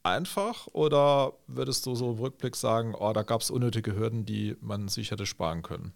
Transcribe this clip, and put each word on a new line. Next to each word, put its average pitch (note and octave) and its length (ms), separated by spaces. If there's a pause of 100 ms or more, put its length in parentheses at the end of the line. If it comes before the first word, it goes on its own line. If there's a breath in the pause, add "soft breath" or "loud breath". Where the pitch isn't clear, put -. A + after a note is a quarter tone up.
einfach F3+ 720
oder C#3+ 580 (160)
würdest C3 380
du B2+ 100
so A#2+ 160
im A2 80
Rückblick B2+ 380
sagen, A2+ 360
„Oh, G#2+ 200
da G#2+ 100
gab's A#2 260
unnötige A2+ 460
Hürden, A2 300
die G#2+ 340
man G2+ 300
sich G2 220
hätte G2+ 140
sparen E2 360
können“? - 340